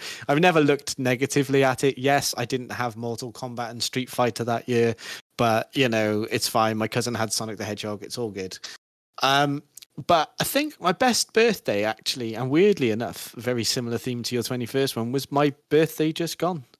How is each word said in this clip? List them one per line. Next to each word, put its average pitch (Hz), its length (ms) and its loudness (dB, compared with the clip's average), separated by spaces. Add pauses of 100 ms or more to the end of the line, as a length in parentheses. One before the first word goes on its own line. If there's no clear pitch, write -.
(280)
I've 143 120 4
never 170 220 6
looked 147 380 2
negatively 135 640 2
at 131 200 2
it. 139 140 2
Yes, 139 400 0
I 120 80 -4
didn't 120 280 -6
have 113 240 -6
Mortal 117 340 -6
Kombat 120 400 -8
and 120 100 -10
Street 127 300 -4
Fighter 120 320 0
that 117 260 -2
year, 117 260 4 (420)
but, 113 360 2
you 135 160 2
know, 107 400 0
it's 120 180 -2
fine. 110 300 2
My 110 100 -2
cousin 117 280 -2
had 110 180 -4
Sonic 110 240 -6
the 107 80 -8
Hedgehog. 104 380 -8
It's - 160 -10
all 117 100 -4
good. 95 300 -8 (640)
Um, 143 400 2 (440)
but 160 320 4
I - 60 0
think 294 340 -2
my 175 140 2
best - 400 0
birthday, 202 500 2
actually, 113 500 -4
and 123 160 -4
weirdly 156 420 4
enough, 107 440 -4
very 120 300 -2
similar 117 320 -2
theme 120 260 -6
to - 120 -4
your 117 80 0
twenty-first 127 520 -2
one, 117 160 -2
was 135 180 -4
my 143 240 2 (140)
birthday 156 460 2
just 165 240 -6
gone. 165 260 -4 (160)